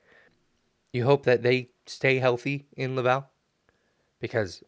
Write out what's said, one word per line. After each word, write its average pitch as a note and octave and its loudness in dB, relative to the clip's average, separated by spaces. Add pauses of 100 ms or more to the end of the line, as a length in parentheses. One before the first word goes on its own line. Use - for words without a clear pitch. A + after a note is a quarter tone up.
(920)
You B2 -2
hope C#3+ 4
that A#2+ 2
they B2 0 (160)
stay C3+ 0
healthy C3 -2 (100)
in C3 -6
Laval, C3 0 (920)
because G#2+ -4